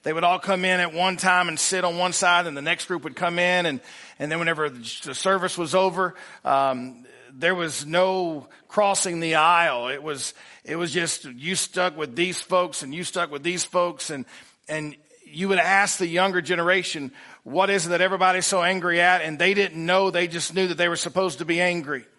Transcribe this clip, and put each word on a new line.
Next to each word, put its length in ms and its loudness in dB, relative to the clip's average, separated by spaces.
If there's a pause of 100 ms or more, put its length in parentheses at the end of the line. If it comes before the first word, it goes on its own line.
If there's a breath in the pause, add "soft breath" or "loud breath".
they 100 -4
would 120 0
all 160 4
come 240 0
in 160 2
at 120 -2
one 240 0
time 320 2
and 100 -6
sit 260 0
on 120 0
one 160 0
side, 340 2
and 100 -8
the 60 -8
next 240 -2
group 180 -6
would 120 -10
come 220 -2
in, 260 2
and, 160 -2 (380 loud breath)
and 120 -6
then 100 -2
whenever 280 0
the 460 -12
service 420 0
was 180 -4
over, 420 2 (280 loud breath)
um, 640 0 (260)
there 220 0
was 320 -4
no 640 0 (180 loud breath)
crossing 540 0
the 160 0
aisle. 500 4
It 160 -6
was, 320 -8 (300 loud breath)
it 100 -6
was 180 -4
just, 320 -2
you 300 -6
stuck 420 -2
with 200 -8
these 240 -2
folks, 420 0
and 100 -10
you 120 -8
stuck 260 -4
with 140 -10
these 200 -2
folks, 460 -2
and, 160 -8 (420 loud breath)
and 280 -6 (280)
you 240 -6
would 120 4
ask 380 2
the 100 -2
younger 320 2
generation, 720 0 (320 loud breath)
"What 260 2
is 160 0
it 40 -6
that 100 2
everybody's 460 4
so 180 2
angry 360 2
at?" 220 6
And 160 -6
they 160 2
didn't 320 0
know, 240 4
they 160 0
just 300 -6
knew 100 2
that 100 -4
they 120 2
were 80 0
supposed 420 -2
to 60 -6
be 160 0
angry. 440 -2 (140)